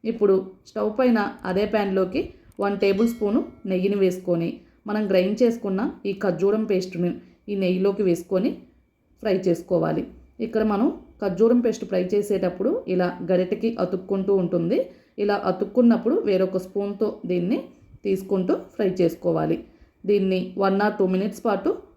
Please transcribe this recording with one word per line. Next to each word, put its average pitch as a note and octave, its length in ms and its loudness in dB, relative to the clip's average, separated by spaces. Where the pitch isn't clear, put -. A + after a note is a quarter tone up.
ఇప్పుడు G#3 320 2
స్టవ్ G#3+ 300 -4
పైన B3 180 4
అదే G3 240 0
ప్యాన్లోకి G3 480 0
వన్ G3+ 220 -2
టేబుల్ G3+ 280 2
స్పూను G#3+ 280 0
నెయ్యిని G3 320 0
వేసుకొని F3 460 0
మనం G#3 240 -2
గ్రైండ్ F#3+ 320 2
చేసుకున్న G#3 380 0
ఈ G3+ 80 -2
ఖర్జూరం G3 460 2
పేస్ట్ని F3+ 420 -2
ఈ G3+ 160 -4
నెయ్యిలోకి F#3+ 460 0
వేసుకొని F#3 400 0
ఫ్రై G#3 120 0
చేసుకోవాలి. E3 560 0
ఇక్కడ G#3+ 180 -2
మనం A3 160 2
ఖర్జూరం A3 420 4
పేస్ట్ G#3+ 240 -2
ఫ్రై F#3 120 0
చేసేటప్పుడు G3+ 580 0
ఇలా F3+ 160 2
గరిటెకి F#3 380 0
అతుక్కుంటూ F#3+ 480 -2
ఉంటుంది. F3 360 0
ఇలా G3+ 140 2
అతుక్కున్నప్పుడు A#3 640 2
వేరొక F#3 400 0
స్పూన్తో G3+ 420 -4
దీన్ని F3+ 280 0
తీసుకుంటూ F#3+ 500 0
ఫ్రై G#3 140 0
చేసుకోవాలి. E3 560 0
దీన్ని F#3+ 300 2
one G3 200 2
or G#3 120 0
two F#3+ 160 2
minutes F#3+ 320 -2
పాటు G#3 240 0